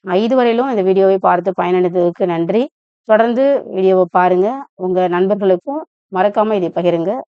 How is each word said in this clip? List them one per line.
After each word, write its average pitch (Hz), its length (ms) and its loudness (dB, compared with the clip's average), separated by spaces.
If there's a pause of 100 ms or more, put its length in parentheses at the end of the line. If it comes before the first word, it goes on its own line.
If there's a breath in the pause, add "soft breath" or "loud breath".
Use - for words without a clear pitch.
ஆ, 180 40 -4
இதுவரையிலும் 233 580 0
இந்த 214 120 -2
வீடியோவை 190 360 2
பார்த்து 180 340 0 (100)
பயனடைந்ததுக்கு 180 640 0
நன்றி. 180 420 -2 (360)
தொடர்ந்து 240 640 2
வீடியோவை 190 440 2
பாருங்க. 185 640 0
உங்க 180 340 -2
நண்பர்களுக்கும் 190 760 -2 (300)
மறக்காம 208 380 0
இதை 185 160 -2
பகிருங்க. 175 600 -2